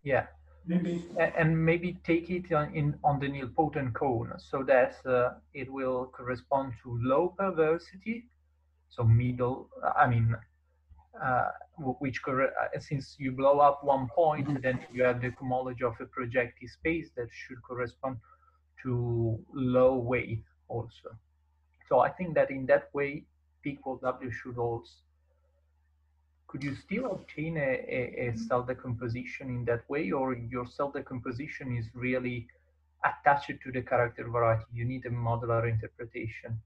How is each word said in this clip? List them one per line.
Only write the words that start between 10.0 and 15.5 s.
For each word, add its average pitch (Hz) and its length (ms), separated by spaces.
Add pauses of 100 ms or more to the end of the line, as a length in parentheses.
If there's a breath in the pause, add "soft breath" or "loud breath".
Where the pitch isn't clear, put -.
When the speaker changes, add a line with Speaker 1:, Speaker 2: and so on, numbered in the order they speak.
Speaker 1:
mean, 117 260 (880)
uh, - 280 (280)
w-, 127 220
which 135 220
corre-, 131 280 (100)
uh, - 200
since - 400
you 131 100
blow 135 300
up 143 240
one 135 240
point, 151 400
Speaker 2:
Mm-hmm. 135 140
Speaker 1:
then 127 180 (120)
you 123 120
have 123 180
the 123 80
cohomology 127 520